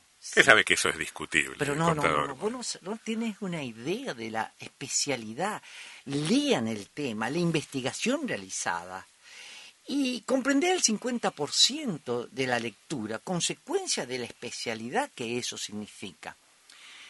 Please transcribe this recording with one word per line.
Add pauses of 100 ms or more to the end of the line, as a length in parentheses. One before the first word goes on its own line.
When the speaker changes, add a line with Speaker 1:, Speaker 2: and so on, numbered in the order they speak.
(220)
Speaker 1:
Usted
Speaker 2:
Sí.
Speaker 1:
sabe
que
eso
es
discutible,
Speaker 2:
Pero
no,
no,
no,
Speaker 1:
contador.
Speaker 2:
no,
vos (300)
no,
no
tenés
una
idea
de
la
especialidad. (420)
Lean
el
tema,
la
investigación
realizada. (800)
Y
comprender
el
cincuenta
por
ciento
de
la
lectura,
consecuencia
de
la
especialidad
que
eso
significa. (720)